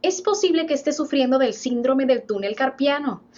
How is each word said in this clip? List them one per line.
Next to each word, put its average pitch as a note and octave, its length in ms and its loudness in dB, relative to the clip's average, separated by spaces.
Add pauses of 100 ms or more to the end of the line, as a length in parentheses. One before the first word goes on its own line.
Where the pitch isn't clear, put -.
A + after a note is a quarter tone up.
Es - 180 0
posible E4+ 460 2
que D#4 80 0
esté D4 180 0
sufriendo C4+ 460 0
del A#3 160 2
síndrome C4 520 0
del A#3+ 180 2
túnel G3+ 320 -4
carpiano. C4+ 680 -2 (160)